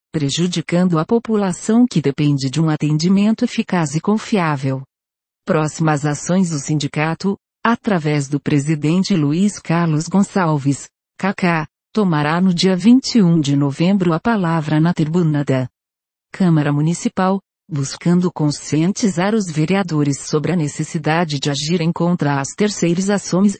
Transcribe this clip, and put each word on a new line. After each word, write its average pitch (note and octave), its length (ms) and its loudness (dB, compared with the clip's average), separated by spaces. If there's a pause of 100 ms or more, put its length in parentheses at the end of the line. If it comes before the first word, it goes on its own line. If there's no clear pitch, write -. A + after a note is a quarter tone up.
(120)
prejudicando E3+ 840 0
a D#3+ 80 -2
população A3 800 0
que E3+ 160 0
depende C#3 480 0
de D3 100 -2
um D#3+ 80 2
atendimento F3 760 0
eficaz E3+ 480 -2
e D#3+ 60 0
confiável. D3+ 840 -2 (640)
Próximas D#3 580 0
ações. E3+ 480 0
O D3+ 60 -4
sindicato, D#3 760 -2 (300)
através D3+ 640 0
do C#3+ 100 -2
presidente D3+ 800 0
Luiz E3 420 0
Carlos E3 480 0
Gonçalves, D#3+ 800 0 (300)
K F#3+ 160 -4
K, E3+ 340 -2 (280)
tomará E3 480 0
no F#3+ 100 4
dia F#3 240 2
vinte A#3 380 4
e A#3 80 6
um E3+ 180 4
de C#3+ 160 2
novembro E3+ 560 2
a D#3+ 80 0
palavra E3 580 0
na E3 140 4
tribuna D#3 500 0
da C3 240 0 (680)
Câmara D#3 400 2
Municipal, F#3 680 -2 (280)
buscando E3+ 640 0
conscientizar F3 1040 -2
os G3 160 -2
vereadores D3+ 720 0
sobre D3+ 320 -2
a F#3 40 0
necessidade D#3 840 -2
de C#3+ 100 -2
agirem D#3+ 400 -2
contra E3 500 0
as C3+ 160 -8
terceirizações G3 1040 0